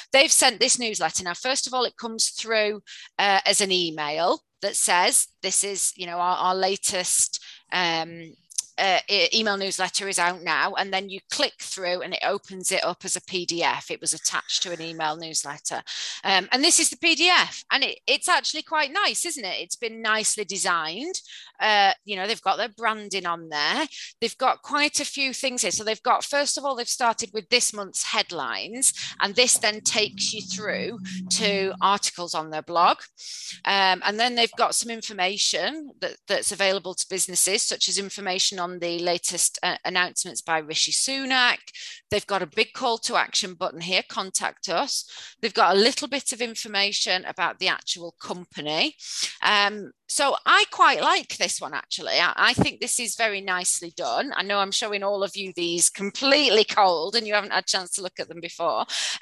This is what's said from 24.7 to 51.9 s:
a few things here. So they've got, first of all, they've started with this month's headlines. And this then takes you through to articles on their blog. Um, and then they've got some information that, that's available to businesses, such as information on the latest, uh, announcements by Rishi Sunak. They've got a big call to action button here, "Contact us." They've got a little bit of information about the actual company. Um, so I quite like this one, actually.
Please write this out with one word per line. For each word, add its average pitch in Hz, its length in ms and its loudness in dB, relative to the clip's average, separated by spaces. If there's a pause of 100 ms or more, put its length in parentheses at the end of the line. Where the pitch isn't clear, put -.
a 294 60 0
few 269 300 -4
things 254 260 -2
here. 196 100 0
So 214 140 -4
they've 220 180 -2
got, 233 220 2
first 285 320 0
of 269 80 -6
all, 277 100 -2
they've 233 140 -4
started 233 460 0
with 208 160 -8
this 240 240 2
month's 202 300 -6
headlines. 170 880 -2 (260)
And 196 140 0
this - 240 6
then 214 240 0
takes 208 500 0
you 214 80 -8
through 185 600 -4 (320)
to 196 500 0
articles 180 520 0
on 160 140 -4
their 156 140 -6
blog. 180 340 4 (680)
Um, 190 400 4
and 208 120 0
then 240 180 0
they've 233 200 2
got 220 180 2
some 233 160 -2
information 208 1000 -2 (100)
that, 175 160 -6 (100)
that's 170 240 0
available 196 440 -2
to - 160 -4
businesses, 185 500 0
such - 300 0
as 180 80 0
information 190 600 -2
on 180 200 -6
the 170 220 -4
latest, 175 600 0
uh, 180 220 0
announcements 180 560 -2
by 160 180 0
Rishi 156 340 -2
Sunak. 262 680 2 (520)
They've 208 160 0
got 190 160 0
a 175 40 -2
big 220 260 0
call 233 260 0
to 226 180 -4
action 185 380 0
button 170 260 -6
here, 180 280 0
"Contact - 600 -4
us." 208 400 -2 (320)
They've 220 120 -4
got 190 220 6
a 196 40 6
little 254 300 2
bit 262 240 -4
of 226 80 -10
information 202 840 -2
about 165 340 -4
the 185 100 0
actual 170 520 -4
company. 175 760 -4 (460)
Um, 202 480 2 (180)
so 277 280 2 (100)
I 381 240 6
quite 294 300 6
like 320 360 0
this 185 240 -2
one, 147 140 -8
actually. 135 460 -2